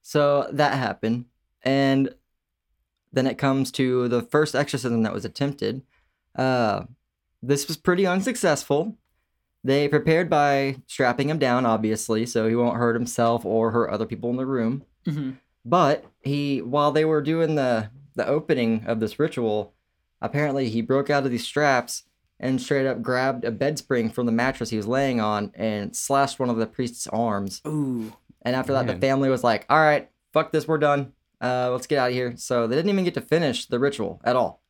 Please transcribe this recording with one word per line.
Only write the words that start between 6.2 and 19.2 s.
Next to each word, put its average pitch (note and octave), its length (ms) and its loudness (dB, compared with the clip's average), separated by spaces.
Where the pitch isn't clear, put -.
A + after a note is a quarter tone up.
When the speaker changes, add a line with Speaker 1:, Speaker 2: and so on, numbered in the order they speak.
Speaker 1:
Uh, A#2+ 500 0
this C#3 240 0
was D#3+ 100 -6
pretty F#3 300 2
unsuccessful. F#3 920 0
They C#3+ 240 2
prepared D#3+ 440 2
by C#3 460 2
strapping C3+ 420 0
him D#3+ 80 0
down, B2+ 300 2
obviously, A2 580 0
so A2+ 240 0
he A#2 60 2
won't A#2+ 220 2
hurt A#2 180 2
himself A#2+ 500 0
or A2 260 2
hurt A#2 200 0
other G#2+ 160 -2
people A2+ 240 -6
in B2 60 -2
the C3 100 -4
room. C3 360 -2
Speaker 2:
Mm-hmm. D3 260 -4
Speaker 1:
But D3 420 2
he, C#3 400 -2
while D3 300 2
they D#3 140 2
were D#3 160 2
doing D#3 340 0
the, A#2+ 340 0
the G#2 120 -2
opening A#2+ 580 0
of A2 140 -2
this A2 200 -4
ritual, A2 540 -2